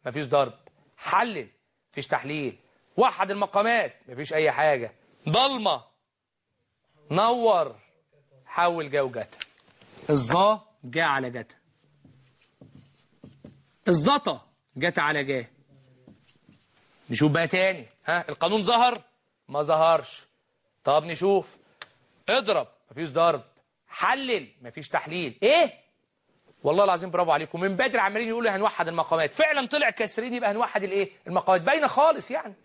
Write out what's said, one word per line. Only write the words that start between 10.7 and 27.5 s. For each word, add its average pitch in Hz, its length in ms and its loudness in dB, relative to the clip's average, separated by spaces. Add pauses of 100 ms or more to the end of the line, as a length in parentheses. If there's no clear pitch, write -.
جا 131 180 -4
على 135 280 0
جتا. 120 240 -14 (2250)
الزطا 175 580 0 (300)
جت 170 220 -2
على 147 260 0
جا. 131 220 -4 (1600)
نشوف 143 220 2
بقى 165 160 0
تاني. 185 380 0 (200)
ها، 165 220 -2
القانون 185 340 -2
ظهر؟ 233 400 2 (460)
ما 143 140 -4
ظهرش. 160 600 2 (600)
طب 151 200 2
نشوف. 175 520 0 (720)
اضرب. 202 400 0 (220)
مفيش 147 200 -8
ضرب. 160 340 2 (440)
حلل. 233 600 -2 (140)
مفيش 131 260 -16
تحليل. 160 540 -6
ايه؟ 294 320 4 (880)
والله 165 220 4
العظيم 180 260 0
برافو 170 200 0
عليكم. 156 300 0